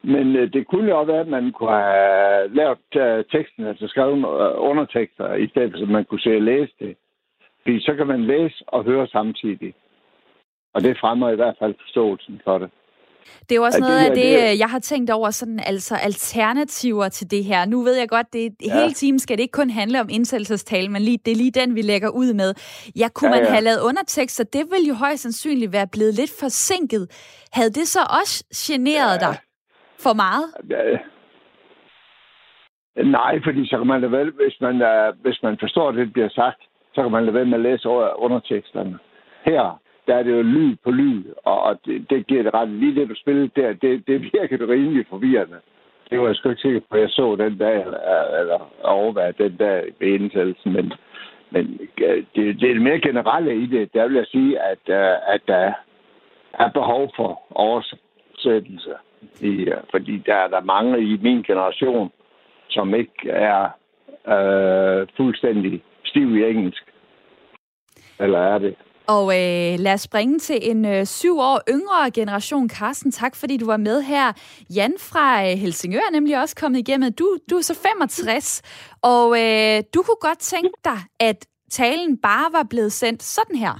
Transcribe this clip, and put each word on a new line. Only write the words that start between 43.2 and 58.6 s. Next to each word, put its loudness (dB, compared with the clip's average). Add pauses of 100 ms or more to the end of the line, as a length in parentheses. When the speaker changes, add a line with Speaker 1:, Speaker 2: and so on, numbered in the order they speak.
Speaker 1:
der, 2 (140)
det, 2 (160)
det 2 (160)
virker 0
det -4
rimelig 0
forvirrende. 0 (500)
Det -2
var 2
jeg 0
sgu -2
ikke -4
sikker 0 (100)
på, -8
at 6
jeg 2
så 2
den -2
dag, 2
eller, -8 (380)
eller 0 (240)
overvejede 0
den -2
dag 0 (200)
ved 0
indsættelsen, -2
men, 0 (680)
men, 2 (440)
øh, 2 (180)
det, 2 (160)
det 2
er 2
det 2
mere 2
generelle 0
i -2 (100)
det. -2
Der 2
vil 0
jeg 2
sige, 2 (120)
at, -8 (160)
øh, 4 (180)
at 0
der 2 (1000)
er 2 (100)
behov 0 (140)
for -2 (340)
oversættelse, -4 (480)